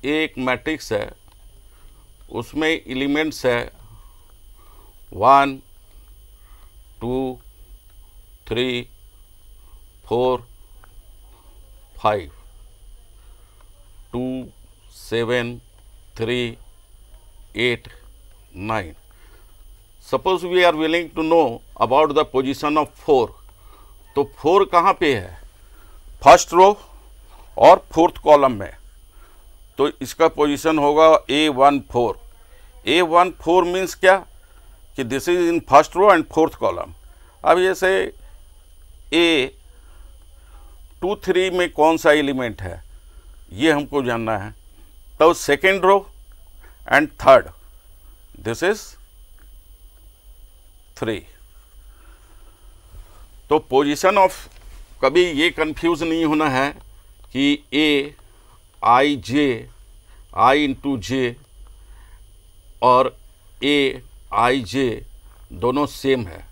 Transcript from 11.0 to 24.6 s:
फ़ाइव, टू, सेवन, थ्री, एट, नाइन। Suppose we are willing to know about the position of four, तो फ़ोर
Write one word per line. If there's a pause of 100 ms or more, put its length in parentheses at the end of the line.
फ़ाइव, (1800)
टू, (680)
सेवन, (600)
थ्री, (1120)
एट, (680)
नाइन। (1120)
Suppose
we
are
willing
to
know (160)
about
the
position
of (180)
four, (880)
तो (160)
फ़ोर